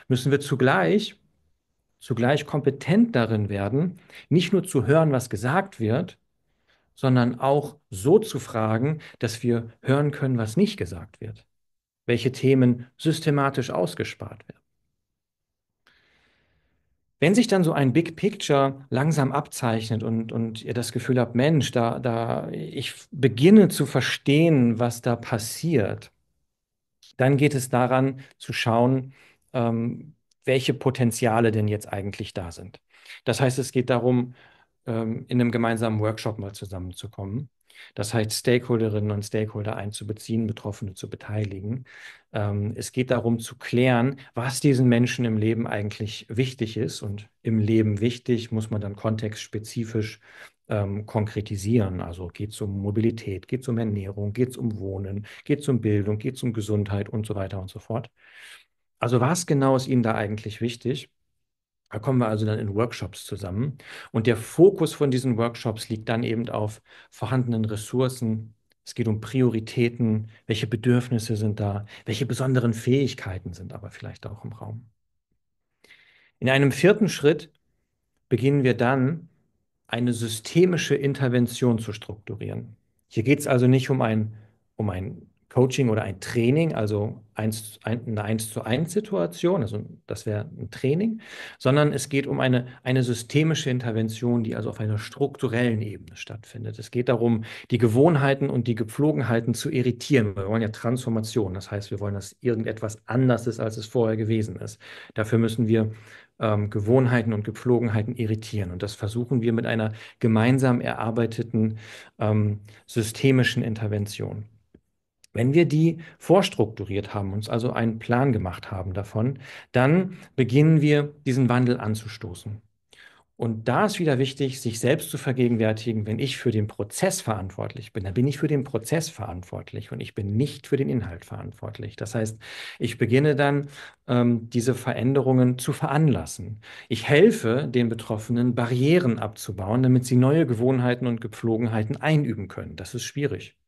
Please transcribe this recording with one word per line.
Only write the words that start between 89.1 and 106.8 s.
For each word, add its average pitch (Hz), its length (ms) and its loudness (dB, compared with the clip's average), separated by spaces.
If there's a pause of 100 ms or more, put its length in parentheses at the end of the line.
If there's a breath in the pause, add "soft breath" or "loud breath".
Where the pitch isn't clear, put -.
also 107 220 -6 (220)
das - 180 -10
wäre 107 320 -4
ein - 140 -12
Training, 202 500 -2 (380 loud breath)
sondern 147 340 4
es 127 160 -4
geht 139 200 0
um 139 100 -2
eine, 127 300 2 (160 loud breath)
eine 131 180 2
systemische 147 640 0
Intervention, 117 760 -2
die 117 100 -6
also 113 160 -4
auf 113 80 -10
einer 107 180 -2
strukturellen 120 880 -2
Ebene 104 320 -12
stattfindet. 107 640 -12
Es 113 140 -16
geht 123 160 -2
darum, 117 340 2 (300 loud breath)
die 120 60 4
Gewohnheiten 135 720 4
und 131 200 -2
die 117 80 0
Gepflogenheiten 120 800 0
zu - 160 -6
irritieren. 120 640 2
Wir 98 100 -4
wollen 110 160 0
ja 107 60 0
Transformation, 113 840 -2
das 92 200 -10
heißt, 101 180 -6
wir 104 80 -6
wollen, 101 160 -4
dass 98 260 -10
irgendetwas 110 640 -4
anders 120 420 2
ist, 110 100 -4
als 113 180 -4
es 113 100 -10
vorher 113 300 0
gewesen 110 380 0
ist. 107 240 -12 (360 loud breath)
Dafür 110 240 0
müssen 113 280 2
wir, 110 240 4 (480 loud breath)
ähm, 104 320 0
Gewohnheiten 117 640 2